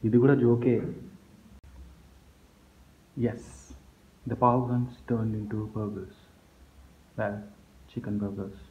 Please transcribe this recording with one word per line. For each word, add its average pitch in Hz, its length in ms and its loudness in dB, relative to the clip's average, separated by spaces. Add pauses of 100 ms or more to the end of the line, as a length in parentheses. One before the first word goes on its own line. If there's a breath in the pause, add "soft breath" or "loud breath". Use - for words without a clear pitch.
ఇది 113 160 6
కూడా 139 200 8
జోకే. 120 320 4 (2500)
Yes, - 160 -4 (880)
the 117 120 -4
power 123 260 6
guns 123 240 0 (180)
turned 110 300 0
into 104 180 -6 (180)
burgers. 101 400 -6 (1000)
Well, 104 180 -2 (560)
chicken 107 300 -6
burgers. 98 360 -6 (120)